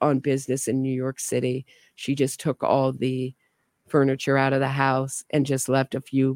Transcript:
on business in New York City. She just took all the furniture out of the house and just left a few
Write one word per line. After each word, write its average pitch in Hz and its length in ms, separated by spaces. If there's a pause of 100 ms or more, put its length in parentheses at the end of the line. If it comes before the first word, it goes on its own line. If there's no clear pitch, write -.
on 139 180
business 135 480
in 131 140
New 135 120
York 127 260
City. 127 460 (300)
She - 200
just 135 240
took - 240
all 135 300
the 127 420 (520)
furniture 139 500
out 135 160
of 135 80
the 135 80
house 135 640
and 147 140
just 135 240
left 135 260
a 131 60
few 135 340